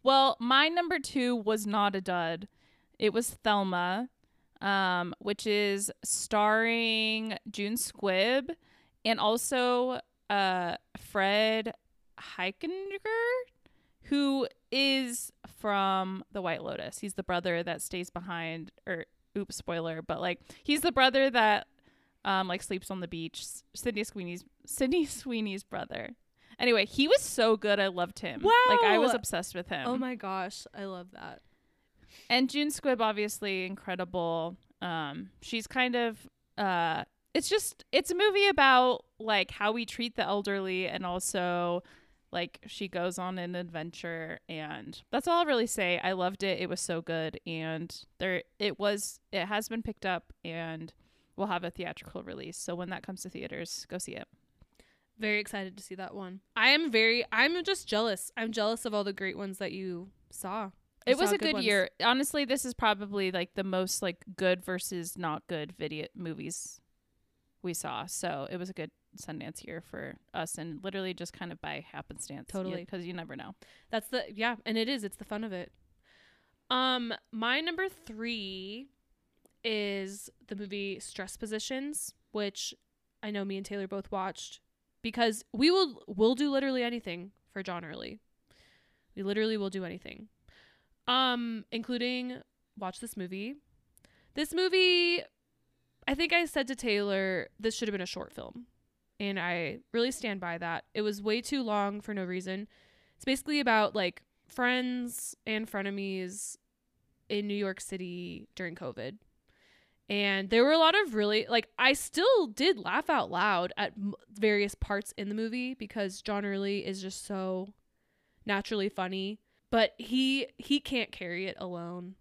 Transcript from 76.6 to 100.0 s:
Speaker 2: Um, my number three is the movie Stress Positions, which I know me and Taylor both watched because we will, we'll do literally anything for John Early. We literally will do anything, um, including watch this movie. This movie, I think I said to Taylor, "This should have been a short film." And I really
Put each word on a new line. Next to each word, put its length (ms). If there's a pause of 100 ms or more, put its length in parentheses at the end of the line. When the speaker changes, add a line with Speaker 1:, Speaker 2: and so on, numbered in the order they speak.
Speaker 2:
Um, 420 (200)
my 280
number 280
three 1040 (720)
is 640 (160)
the 80
movie 460
Stress 360
Positions, 800 (160)
which 440 (480)
I 100
know 120
me 120
and 100
Taylor 220
both 240
watched 480 (420)
because 500
we 180
will, 360
we'll 280
do 160
literally 320
anything 500 (180)
for 120
John 220
Early. 360 (960)
We 60
literally 340
will 140
do 140
anything, 440 (800)
um, 640
including 720 (340)
watch 240
this 160
movie. 400 (800)
This 200
movie, 680 (840)
I 80
think 180
I 120
said 240
to 80
Taylor, 720 (100)
"This 160
should 140
have 40
been 80
a 60
short 260
film." 340 (540)
And 200
I 400 (120)
really 200